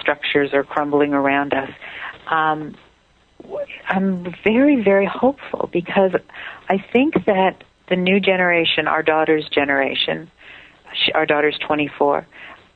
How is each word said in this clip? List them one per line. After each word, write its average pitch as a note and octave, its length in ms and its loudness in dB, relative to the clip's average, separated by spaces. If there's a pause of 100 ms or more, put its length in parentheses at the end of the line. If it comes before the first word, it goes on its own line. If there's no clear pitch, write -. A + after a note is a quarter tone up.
structures C#3+ 520 -2
are C#3 120 0
crumbling D3 500 0
around C#3 400 0
us, C3+ 160 -4 (600)
um, D#3 440 -2 (1120)
I'm F#3 460 -2 (100)
very, B3+ 380 4
very G3 240 4
hopeful - 640 -2
because F3+ 400 0 (560)
I G3 80 2 (160)
think C4+ 220 2 (120)
that F#3+ 380 2 (240)
the F#3 80 0
new F#3 240 2
generation, F3 640 2
our D#3 160 0
daughter's D#3 460 2
generation, C#3+ 840 -2 (640)
she, - 180 0
our D#3 140 0
daughter's D3 400 0
twenty-four, D3 600 -2 (500)